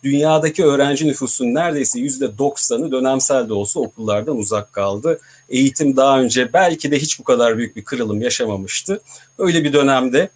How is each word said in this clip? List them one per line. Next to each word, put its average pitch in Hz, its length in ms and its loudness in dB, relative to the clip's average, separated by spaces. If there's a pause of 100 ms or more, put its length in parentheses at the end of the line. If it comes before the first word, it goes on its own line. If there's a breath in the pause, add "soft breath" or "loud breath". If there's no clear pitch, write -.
dünyadaki 156 600 2
öğrenci 139 440 2
nüfusunun 131 480 0
neredeyse 147 440 0
yüzde 135 380 -2
doksanı 139 540 0
dönemsel 131 580 0
de 110 40 -4
olsa 101 260 0
okullardan 113 580 -4
uzak 104 360 -2
kaldı. 104 460 -2 (300 loud breath)
Eğitim 135 460 0
daha 135 260 4
önce 123 320 0
belki 165 380 0
de 143 80 0
hiç 156 200 -4
bu - 40 -20
kadar 120 340 2
büyük 113 180 -8
bir 104 80 -14
kırılım 110 380 -6
yaşamamıştı. 117 800 -4 (360 loud breath)
Öyle 165 260 0
bir 143 100 0
dönemde 139 640 2